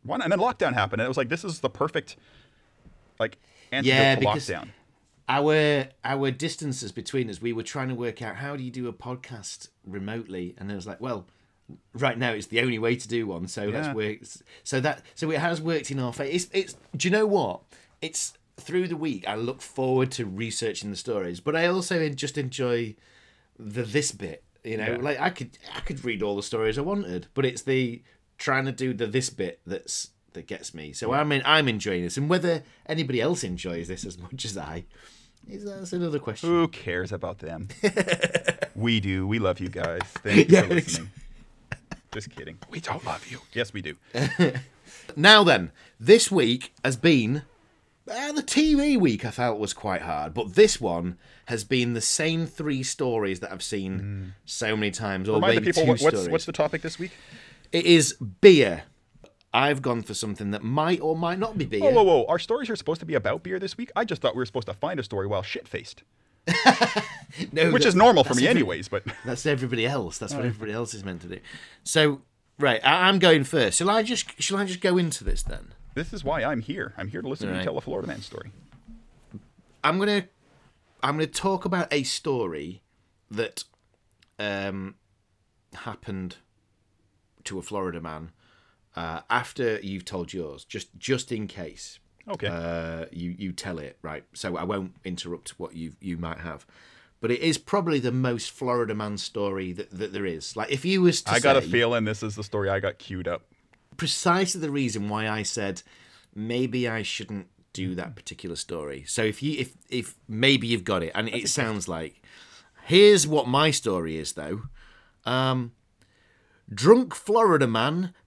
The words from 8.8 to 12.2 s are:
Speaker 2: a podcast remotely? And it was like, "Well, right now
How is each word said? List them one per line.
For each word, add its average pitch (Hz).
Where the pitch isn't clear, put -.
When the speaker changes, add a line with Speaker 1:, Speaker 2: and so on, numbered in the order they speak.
Speaker 2:
a -
podcast 127
remotely? 95
And 95
it 104
was 92
like, 98
"Well, 113
right 120
now 123